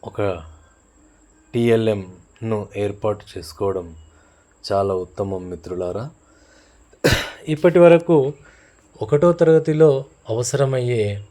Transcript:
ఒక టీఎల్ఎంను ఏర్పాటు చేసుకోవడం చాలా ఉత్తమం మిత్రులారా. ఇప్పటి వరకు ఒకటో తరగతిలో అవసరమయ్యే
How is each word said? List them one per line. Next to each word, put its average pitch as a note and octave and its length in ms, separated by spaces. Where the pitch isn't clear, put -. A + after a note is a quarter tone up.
ఒక F#2 400
టీఎల్ఎంను A2 1120
ఏర్పాటు G2+ 480
చేసుకోవడం F2+ 580
చాలా G2 220
ఉత్తమం F#2 560
మిత్రులారా. F2+ 600
ఇప్పటి D#3+ 320
వరకు E3 540
ఒకటో D3 300
తరగతిలో D#3 720
అవసరమయ్యే B2 1000